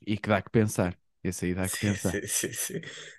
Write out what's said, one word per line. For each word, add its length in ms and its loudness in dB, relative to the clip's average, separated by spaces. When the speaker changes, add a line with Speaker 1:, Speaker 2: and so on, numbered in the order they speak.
Speaker 1:
e 120 0
que 120 -4
dá 120 6
que 80 -14
pensar. 480 4
Esse 220 -2
aí 100 2
dá 140 0
que 80 -4
Speaker 2:
Sim, 0 -
Speaker 1:
pensar. 440 0
Speaker 2:
sim, 60 -8
sim, 260 -2
sim. 280 -6